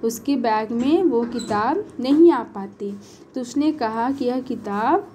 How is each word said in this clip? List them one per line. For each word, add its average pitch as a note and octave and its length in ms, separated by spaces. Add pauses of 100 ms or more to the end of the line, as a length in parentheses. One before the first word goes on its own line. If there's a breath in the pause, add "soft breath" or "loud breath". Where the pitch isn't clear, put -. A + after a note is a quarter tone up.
उसके C4+ 340
बैग A3 340
में C#4 300
वो A#3+ 240
किताब A#3 580 (160)
नहीं D4+ 320
आ B3 100 (120)
पाती। G3+ 380 (420 loud breath)
तो C4 60
उसने C#4+ 340
कहा A#3 360
कि C4+ 140
"यह B3 160
किताब A#3+ 760